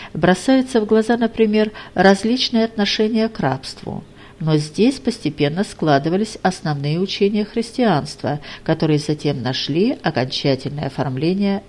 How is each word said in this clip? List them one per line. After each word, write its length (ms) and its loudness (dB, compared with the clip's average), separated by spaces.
Бросается 680 2
в 40 -2
глаза, 320 2
например, 540 2
различные 720 2
отношения 640 0
к 120 -8
рабству. 640 -4
Но 140 2
здесь 460 2
постепенно 640 -2
складывались 760 0
основные 600 -2
учения 420 0
христианства, 960 -2
которые 340 2
затем 440 -2
нашли 600 0
окончательное 840 -2
оформление 840 -2